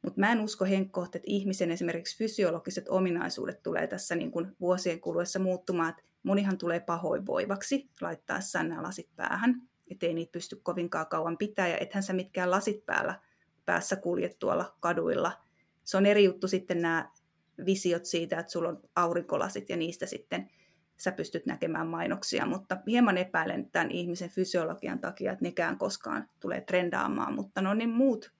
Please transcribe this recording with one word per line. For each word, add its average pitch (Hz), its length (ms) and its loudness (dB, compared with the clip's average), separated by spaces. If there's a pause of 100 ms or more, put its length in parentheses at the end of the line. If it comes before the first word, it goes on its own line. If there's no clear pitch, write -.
Mut 180 160 -6
mä 202 140 4
en 226 100 2
usko, 214 240 -2
Henkko, 190 380 0
että 175 200 -8
ihmisen 190 480 0
esimerkiksi 170 460 -4
fysiologiset 190 720 -2
ominaisuudet - 760 0
tulee 165 240 0
tässä 185 280 -2
niin 170 160 -2
kuin 170 280 -4
vuosien 180 400 2
kuluessa 170 400 -2
muuttumaan. 180 500 0
Et - 160 -12 (180)
monihan 196 340 2
tulee 170 220 0
pahoinvoivaksi 185 1080 -2 (120)
laittaessaan 170 680 -4
nämä 160 140 -6
lasit 196 320 -8
päähän, 240 460 2 (260)
ettei 170 260 -2
niitä 165 180 -4
pysty - 320 -8
kovinkaan 170 440 -2
kauan 165 300 -2
pitää. 208 300 0
Ja 165 100 0
ethän 196 260 -2
sä 190 100 -2
mitkään 180 380 0
lasit 202 340 0
päällä, - 340 -2 (460)
päässä 175 300 2
kulje 180 340 -2
tuolla - 500 -2
kaduilla. 165 520 0 (520)
Se - 140 0
on 196 80 6
eri 208 180 8
juttu 185 240 4
sitten 190 340 0
nämä 165 300 0 (540)
visiot 175 400 2
siitä, 170 340 -2
että 165 120 -8
sulla 170 180 -2
on 165 100 -8 (160)
aurinkolasit 175 720 0
ja 180 80 -2
niistä 170 280 -4
sitten - 440 -8 (480)
sä - 140 -2
pystyt 165 340 -6
näkemään 165 420 -2
mainoksia, 165 580 -2
mutta 190 320 -4 (100)
hieman 220 300 6
epäilen 170 540 -2
tämän 170 200 0
ihmisen 175 380 -4
fysiologian 185 680 -2
takia, - 320 -4
että - 140 -4
nekään 170 320 -2
koskaan - 520 -4 (100)
tulee - 220 -4
trendaamaan, - 720 0
mutta 190 260 -4
ne 190 80 2
on 208 80 2
ne 226 100 0
muut 233 520 2